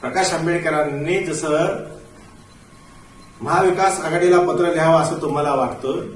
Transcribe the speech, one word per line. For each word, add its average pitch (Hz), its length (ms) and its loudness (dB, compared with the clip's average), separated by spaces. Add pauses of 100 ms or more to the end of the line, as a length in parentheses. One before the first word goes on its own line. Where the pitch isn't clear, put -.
प्रकाश 180 320 -2
आंबेडकरांनी 160 840 -2
जसं 160 480 -2 (1700)
महाविकास 180 600 2
आघाडीला 175 380 4
पत्र 175 340 2
लिहावं 160 300 4
असं 170 120 -2
तुम्हाला 147 400 -2
वाटतं 127 460 -4 (160)